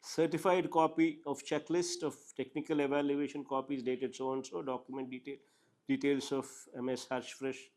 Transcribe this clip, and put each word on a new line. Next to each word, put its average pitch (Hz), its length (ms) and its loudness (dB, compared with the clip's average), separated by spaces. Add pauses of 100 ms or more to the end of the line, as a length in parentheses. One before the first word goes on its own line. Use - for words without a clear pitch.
(160)
certified 165 560 4
copy 160 540 4
of 139 180 -4
checklist 165 600 0
of 147 120 -2 (220)
technical 151 420 -2
evaluation 143 640 2
copies 135 400 -2
dated 127 320 -2
so 131 180 -2
and 131 120 -4
so, - 160 -6
document 131 480 -6
detail, 127 260 -10 (540)
details 139 420 2
of 135 180 -2 (280)
M 127 120 -2
S 127 200 -4
Harsh 123 240 -4
Fresh 135 240 -6 (200)